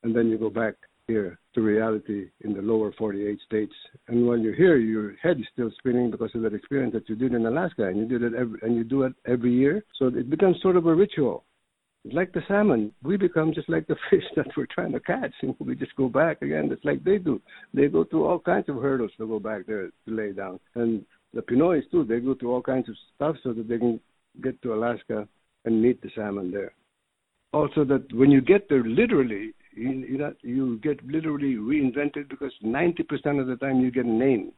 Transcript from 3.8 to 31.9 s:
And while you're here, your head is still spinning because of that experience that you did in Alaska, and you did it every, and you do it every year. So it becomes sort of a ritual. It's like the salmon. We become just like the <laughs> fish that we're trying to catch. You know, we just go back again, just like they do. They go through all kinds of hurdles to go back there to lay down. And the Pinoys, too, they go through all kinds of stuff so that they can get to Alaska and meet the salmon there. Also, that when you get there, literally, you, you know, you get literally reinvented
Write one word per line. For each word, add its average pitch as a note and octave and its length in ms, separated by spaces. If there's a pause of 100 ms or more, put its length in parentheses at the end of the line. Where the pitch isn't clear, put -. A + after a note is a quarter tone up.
And A#2+ 180
while A#2+ 120
you're A2 180
here, E3+ 220
your A2 400
head E3 220
is G#2+ 140
still A#2 240
spinning B2 340
because G#2+ 240
of A2+ 80
that G#2+ 100
experience B2 400
that A2 160
you A2 60
did B2 180
in A#2 120
Alaska, C3 400
and F#2+ 120
you A2 80
did A#2+ 180
it A#2 100
every, A#2 280
and A#2 140
you A#2 80
do C3 200
it C3 100 (120)
every B2 280
year. C#3+ 300 (140)
So C3 100
it B2 220
becomes E3+ 320
sort F#3 160
of E3 80
a E3 100
ritual. D#3+ 480 (600)
It's G#2+ 80
like F3+ 180
the E3 160
salmon. E3+ 460 (100)
We F3+ 140
become D#3+ 360
just D#3 160
like E3 180
the D#3 160
<laughs> - 60
fish F#3+ 140 (140)
that D3 180
we're C3+ 120
trying - 260
to B2+ 80
catch. A3 400
You - 80
know, B2 100
we B2 160
just C3 200
go C3+ 120
back D3+ 340
again, D3+ 280
just - 160
like C#3+ 180
they F#3+ 140
do. D#3+ 240 (320)
They C#3 140
go D#3+ 180
through D#3 200
all F3 140
kinds F#3 300
of C#3 80
hurdles B2 400
to A2+ 100
go A2 120
back G2+ 280
there G2+ 200
to - 60 (140)
lay A2 240
down. F#2 280 (160)
And A2+ 280 (300)
the - 80
Pinoys, D3 500
too, E3 140
they A#2 140
go B2+ 160
through B2 180
all B2 80
kinds B2+ 260
of G#2+ 80 (200)
stuff D3 280
so B2+ 100
that A2 140
they A#2 100
can A#2 220 (420)
get B2+ 200
to A#2+ 120
Alaska A2 540 (380)
and A2+ 160
meet B2 200
the - 140
salmon G2+ 360
there. G2 220 (760)
Also, D3+ 320
that C3 300
when C3+ 180
you C3+ 100
get F#3+ 280
there, C3+ 140
literally, A#2 720 (220)
you, A#2+ 160
you C3 260
know, D3 240
you B2 400
get C#3+ 240
literally C#3+ 500
reinvented C#3 720